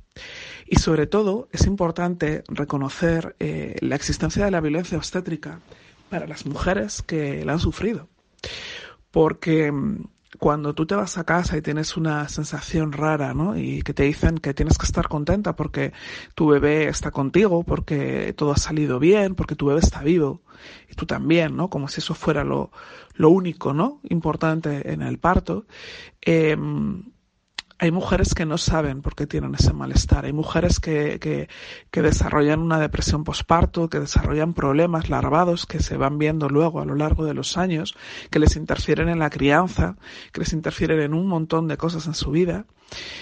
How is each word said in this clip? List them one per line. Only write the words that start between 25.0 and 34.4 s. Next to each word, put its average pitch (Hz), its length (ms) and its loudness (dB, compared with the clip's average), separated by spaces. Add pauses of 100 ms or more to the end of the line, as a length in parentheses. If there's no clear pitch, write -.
el 127 160 -6
parto. 180 480 -2 (540)
Em, 151 920 0 (680)
hay 170 120 2
mujeres 185 440 0
que 170 120 -2
no 156 100 -2
saben 147 460 0
por - 120 -4
qué 147 120 -4
tienen 139 280 -4
ese 139 180 4
malestar. 139 520 2
Hay 135 80 -4
mujeres 165 480 2
que, 151 380 0
que, 151 300 -4 (420)
que 170 120 2
desarrollan 151 580 4
una 165 180 2
depresión 151 460 0
posparto, 165 640 2
que 147 100 -2
desarrollan 151 540 0